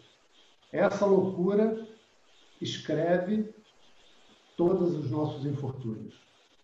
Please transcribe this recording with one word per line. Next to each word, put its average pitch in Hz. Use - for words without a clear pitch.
Essa 190
loucura 196
escreve 175
todos 175
os 143
nossos 151
infortúnios. 123